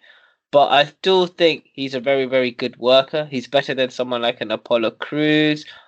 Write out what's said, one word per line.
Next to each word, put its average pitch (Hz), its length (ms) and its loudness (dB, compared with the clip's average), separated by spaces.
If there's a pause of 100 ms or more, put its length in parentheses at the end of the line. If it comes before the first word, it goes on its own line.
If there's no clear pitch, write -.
(500)
But 143 220 4
I 143 140 4
still 180 420 0
think 160 440 0
he's 135 220 -8
a 123 60 -4
very, 135 240 0
very 127 260 0
good 123 280 -8
worker. 135 520 0
He's 123 160 -6
better 139 280 -2
than 127 160 -2
someone 123 320 -6
like 117 180 -2
an 110 100 -8
Apollo 113 420 -2
Crews, 151 720 -2 (240)